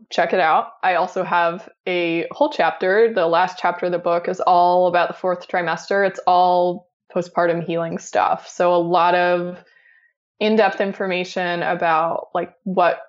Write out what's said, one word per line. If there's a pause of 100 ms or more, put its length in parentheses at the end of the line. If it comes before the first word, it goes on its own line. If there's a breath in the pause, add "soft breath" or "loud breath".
(100)
check
it
out. (140)
I
also
have (180)
a
whole
chapter.
The
last
chapter
of
the
book
is
all
about
the
fourth
trimester.
It's
all (260)
postpartum
healing
stuff.
So
a
lot
of (800 soft breath)
in-depth
information
about,
like, (100)
what